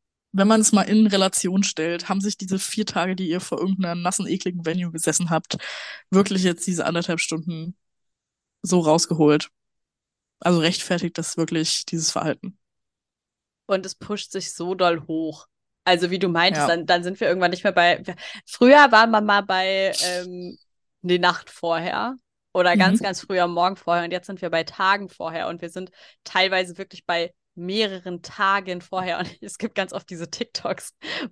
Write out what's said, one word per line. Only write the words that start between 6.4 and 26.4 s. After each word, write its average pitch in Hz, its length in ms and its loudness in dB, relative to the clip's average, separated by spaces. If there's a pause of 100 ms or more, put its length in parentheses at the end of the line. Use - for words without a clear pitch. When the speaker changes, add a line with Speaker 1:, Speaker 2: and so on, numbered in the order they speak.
Speaker 1:
jetzt 175 220 -2
diese 175 200 -2
anderthalb 170 340 -2
Stunden 165 560 -6 (840)
so 180 180 2
rausgeholt? 156 720 4 (920)
Also 175 200 2
rechtfertigt 170 580 -2
das - 180 -8
wirklich 165 500 -2
dieses 165 260 -4
Verhalten? 160 440 -4 (1080)
Speaker 2:
Und 190 180 -2
es 190 100 -12
pusht - 380 -10
sich 185 220 -8
so 180 200 -6
doll 175 320 2
hoch. 160 400 -6 (380)
Also 180 260 2
wie 190 80 -2
du 185 100 0
meintest, 165 400 2
Speaker 1:
Ja. - 0 -
Speaker 2:
dann, 170 180 0
dann 175 160 2
sind 185 180 -8
wir 180 80 0
irgendwann 180 220 2
nicht 175 140 -6
mehr 202 80 2
bei, 175 320 4
wir, 185 100 -10 (320)
früher 269 460 8
waren 226 180 8
wir 214 100 4
mal 208 220 2
bei, 190 580 0
ähm, 180 580 -6 (440)
die 180 160 2
Nacht 180 320 0
vorher 185 640 -4 (360)
oder 180 240 2
ganz, 190 220 4
Speaker 1:
Mhm. - 60 -4
Speaker 2:
ganz 190 180 -6
früh 190 160 -2
am 180 140 2
Morgen 180 240 0
vorher 170 280 -2
und 170 60 -10
jetzt 180 160 -8
sind 190 160 -12
wir 175 80 -6
bei 160 140 0
Tagen 196 440 0
vorher 165 400 -8
und 170 140 -10
wir 170 80 -12
sind 185 200 -12 (340)
teilweise 185 540 0